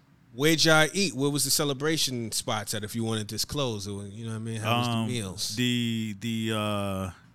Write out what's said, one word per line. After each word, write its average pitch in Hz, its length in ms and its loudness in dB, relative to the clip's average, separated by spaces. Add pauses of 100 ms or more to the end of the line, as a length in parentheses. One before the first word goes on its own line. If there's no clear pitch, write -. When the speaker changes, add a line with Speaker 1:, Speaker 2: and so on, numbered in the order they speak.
(340)
Speaker 1:
Where'd 147 300 4
y'all 156 300 8
eat? 175 200 2
Where 139 160 0
was 143 140 0
the 135 80 0
celebration 139 800 0
spots 107 420 -2
at? 104 120 -4
If 107 100 -8
you 113 80 0
wanna 110 220 0
disclose, 107 640 -4
or, 101 180 -8
you 107 160 -12
know 113 80 -8
what 110 60 -6
I - 20 -8
mean? 113 220 -6
How 117 160 2
was 120 100 2
the 120 60 0
Speaker 2:
Um, 113 140 2
Speaker 1:
meals? 107 500 -4
Speaker 2:
the, 117 640 0
the, 113 360 -2
uh, 101 540 -2 (240)